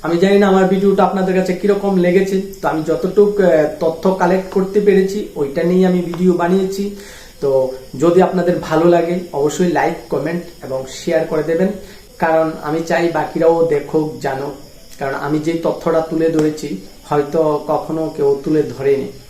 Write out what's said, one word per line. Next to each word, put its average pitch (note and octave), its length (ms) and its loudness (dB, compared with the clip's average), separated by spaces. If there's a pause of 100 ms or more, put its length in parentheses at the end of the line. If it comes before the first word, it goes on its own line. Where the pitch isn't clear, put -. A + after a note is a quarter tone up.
আমি E3+ 180 0
জানি G3 160 6
না G3+ 140 6
আমার F#3+ 200 4
ভিডিওটা G3 360 2
আপনাদের F#3 300 0
কাছে F#3 220 0
কিরকম G3+ 320 0 (120)
লেগেছে, F#3+ 320 2 (240)
তো - 120 -8
আমি D#3 180 -2
যতটুক, F#3 500 2
আহ, F3+ 80 4 (340)
তথ্য D#3+ 220 -2 (160)
কালেক্ট F#3 360 2
করতে F#3+ 300 0
পেরেছি F#3+ 320 2 (220)
ওইটা C#3+ 280 -2
নিয়েই F#3 220 4
আমি F3+ 100 2 (100)
ভিডিও F3+ 220 2 (100)
বানিয়েছি। F#3+ 420 0 (580)
তো C#3 80 0 (520)
যদি F3 200 4
আপনাদের F3 340 0 (120)
ভালো D#3+ 260 2
লাগে E3+ 200 0 (240)
অবশ্যই D3+ 400 0
লাইক, D#3+ 180 0 (160)
কমেন্ট D#3+ 300 -4 (240)
এবং C3 120 -6 (200)
শেয়ার D#3+ 320 -2
করে D#3 200 -2
দেবেন, F#3 200 0 (520)
কারণ D#3+ 240 2 (220)
আমি D#3 200 -2
চাই E3+ 180 0 (100)
বাকিরাও E3 400 2 (160)
দেখুক, D3 340 -2 (180)
জানুক, C#3 300 -6 (440)
কারণ C#3 160 -6 (120)
আমি D3 200 0
যেই E3 200 -2
তথ্যটা D#3+ 340 0 (100)
তুলে D#3+ 260 0
ধরেছি D3+ 320 0 (400)
হয়তো D3 320 0 (300)
কখনো D#3 320 -2 (140)
কেউ C#3+ 120 0 (160)
তুলে D#3 180 2 (120)
ধরেনি। C3+ 340 -2 (220)